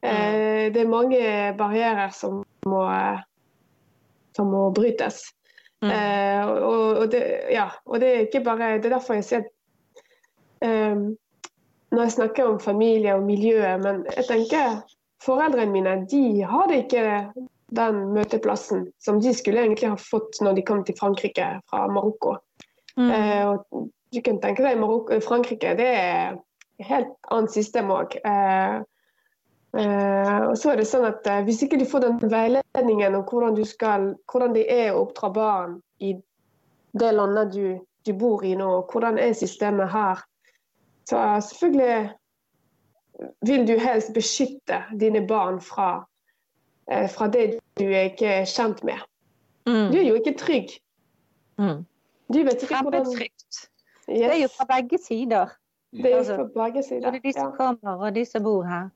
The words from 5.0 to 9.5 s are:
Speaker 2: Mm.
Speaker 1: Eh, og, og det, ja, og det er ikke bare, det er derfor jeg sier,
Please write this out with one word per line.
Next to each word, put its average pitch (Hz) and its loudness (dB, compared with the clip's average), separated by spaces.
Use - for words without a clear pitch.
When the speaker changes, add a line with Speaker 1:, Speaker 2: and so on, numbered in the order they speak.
Speaker 2:
Mm. 208 -2
Speaker 1:
Eh, 202 0
og, 220 2
og 220 2
det, 240 2
ja, 202 0
og - -4
det 254 4
er 226 2
ikke 254 0
bare, 226 0
det 226 0
er 254 0
derfor 247 -4
jeg 208 -2
sier, 226 -2